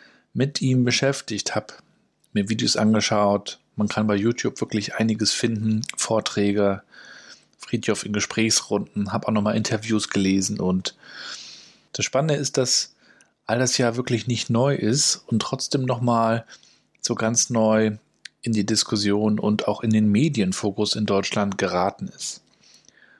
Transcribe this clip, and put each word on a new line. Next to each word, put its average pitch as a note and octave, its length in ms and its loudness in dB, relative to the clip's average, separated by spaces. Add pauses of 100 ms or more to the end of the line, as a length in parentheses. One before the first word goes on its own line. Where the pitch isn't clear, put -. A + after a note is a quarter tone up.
(340)
mit C#3 280 -2
ihm C3 220 4
beschäftigt, A#2+ 720 -2
hab - 260 -8 (520)
mir G2+ 160 0
Videos A#2 260 0
angeschaut. G#2 840 2 (160)
Man G#2+ 120 0
kann G#2+ 200 -2
bei G#2 80 2
YouTube A#2 460 0
wirklich G#2+ 340 -4
einiges A2 380 0
finden, A2 480 0 (140)
Vorträge, G2+ 840 0 (800)
Frithjof - 460 -4
in G#2 80 -6
Gesprächsrunden, G#2 1000 -2
hab A#2 140 -4
auch - 40 0
nochmal G#2+ 260 2
Interviews A2 520 -2
gelesen. G2 500 2
Und F#2 360 0 (960)
das - 120 -4
Spannende D3 300 0
ist, C#3+ 220 -4
dass - 380 0 (500)
all A2+ 140 0
das - 180 0
ja A#2+ 180 2
wirklich B2 300 -2
nicht A#2 240 -2
neu B2 260 4
ist B2 520 0
und A2 140 0
trotzdem - 420 -4
nochmal A#2 640 0 (540)
so - 140 -2
ganz A2+ 380 0
neu A2 460 2 (440)
in A#2 120 -2
die G#2 120 2
Diskussion G#2 760 0
und G#2+ 280 0
auch G#2+ 140 -2
in A2+ 100 0
den G#2+ 200 4
Medienfokus G#2 840 2
in G#2+ 100 -2
Deutschland G2+ 540 0
geraten F#2 480 -2
ist. - 340 -12 (800)